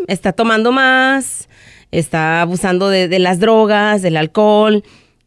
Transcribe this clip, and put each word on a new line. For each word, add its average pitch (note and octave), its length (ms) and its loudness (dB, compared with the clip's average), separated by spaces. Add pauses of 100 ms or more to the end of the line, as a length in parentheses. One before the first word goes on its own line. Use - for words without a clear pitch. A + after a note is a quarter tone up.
está F#3+ 240 -4
tomando A3+ 400 0
más, C4 760 0 (420)
está E3 520 -2
abusando F3+ 480 -2
de, F#3 180 0
de F#3 100 -2
las F3+ 220 0
drogas, G#3+ 640 2
del E3 160 -2
alcohol, G#3+ 640 2 (420)